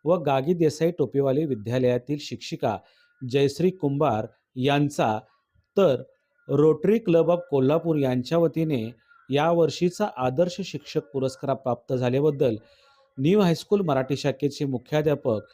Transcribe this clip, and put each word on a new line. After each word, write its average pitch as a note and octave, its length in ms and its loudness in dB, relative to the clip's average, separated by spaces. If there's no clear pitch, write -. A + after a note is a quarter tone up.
व E3 120 2
गागी C#3+ 380 0
देसाई E3 360 2
टोपेवाले C#3 540 0
विद्यालयातील B2 760 -2
शिक्षिका A#2 580 -6
जयश्री C#3 400 0
कुंभार C#3 560 -2
यांचा, C#3+ 640 0
तर C#3 260 2
Rotary D#3 480 4
Club E3 200 4
of F3 100 2
कोल्हापूर D3+ 460 2
यांच्या B2+ 420 0
वतीने D#3 520 0
यावर्षीचा E3+ 840 0
आदर्श C3+ 480 0
शिक्षक - 360 -6
पुरस्कार C3 420 -4
प्राप्त B2+ 400 -4
झाल्याबद्दल C3 600 0
न्यू F3 220 4
हायस्कूल F#3 400 0
मराठी C#3 360 0
शाखेचे C#3 480 -4
मुख्याध्यापक C#3 760 -2